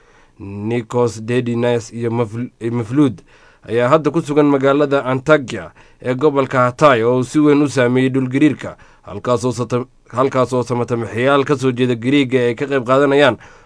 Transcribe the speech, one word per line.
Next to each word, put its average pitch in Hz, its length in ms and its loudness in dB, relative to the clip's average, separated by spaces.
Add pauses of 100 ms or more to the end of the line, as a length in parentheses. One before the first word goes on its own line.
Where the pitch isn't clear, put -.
(400)
Nikos 110 840 -4
Dedinas 120 720 -2
iyo 117 180 -6
Mevl-, 117 380 -4 (120)
Mevlut 117 580 -2 (480)
ayaa 120 220 0
hadda 151 220 2
ku 160 100 0
sugan 147 260 2
magaalada 139 560 2
Antakya 127 680 0 (300)
ee 123 140 -4
gobolka 135 560 0
Hatay, 127 320 4
oo 123 160 2
uu 127 40 -2
si 139 160 -2
weyn 147 220 4
u 147 80 2
saameeyey 127 400 2
dhulgariirka, 131 680 0 (260)
halkaasoo 120 480 -2
sata-, 123 340 -4 (260)
halkaasoo 127 520 0
samatamaxayaal 120 840 -2
ka 143 100 0
soo 131 160 -2
jeeda 123 240 0
Griiga 131 440 0
ay 120 160 0
ka 147 100 -6
qayb 135 180 -2
qaadanayaan 139 540 2 (280)